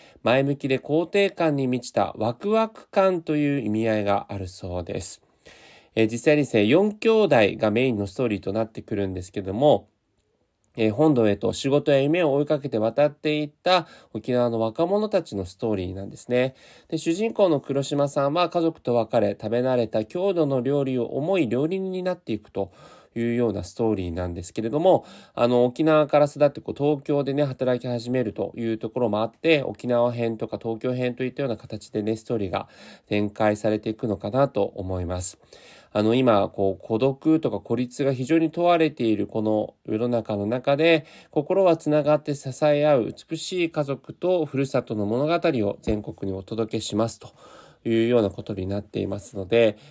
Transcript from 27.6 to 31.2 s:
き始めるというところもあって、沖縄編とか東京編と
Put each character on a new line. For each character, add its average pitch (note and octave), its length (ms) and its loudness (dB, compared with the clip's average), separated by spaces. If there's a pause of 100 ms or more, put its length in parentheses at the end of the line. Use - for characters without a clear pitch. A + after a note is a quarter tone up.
き B2+ 80 -8
始 A#2+ 220 -4
め B2+ 120 0
る G#2+ 120 -4
と - 200 -4
い A#2 120 -6
う A2+ 100 -2
と A2+ 140 -8
こ B2+ 100 -6
ろ A#2+ 80 0
も G#2 140 0
あ - 20 0
っ G#2+ 80 -8
て、 D#3 300 2
沖 - 260 -8
縄 A#2+ 240 2
編 A#2 240 -2
と A2 100 -6
か G#2+ 160 -8
東 A2+ 160 -6
京 B2+ 140 -4
編 B2+ 220 -4
と C3 100 -6